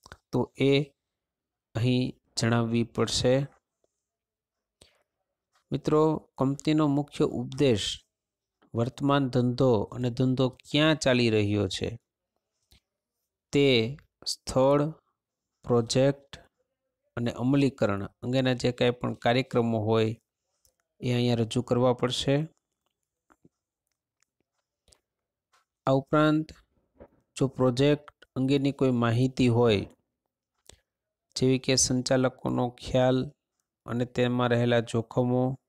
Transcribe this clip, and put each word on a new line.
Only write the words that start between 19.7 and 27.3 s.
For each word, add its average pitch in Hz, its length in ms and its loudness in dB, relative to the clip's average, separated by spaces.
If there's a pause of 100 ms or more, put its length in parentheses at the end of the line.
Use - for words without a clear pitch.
હોય 110 300 0 (920)
એ 127 120 -4
અહીંયા 120 280 0
રજૂ 117 220 -2
કરવા 123 300 2
પડશે. 127 420 -2 (3500)
આ 135 40 2
ઉપરાંત 151 560 2 (880)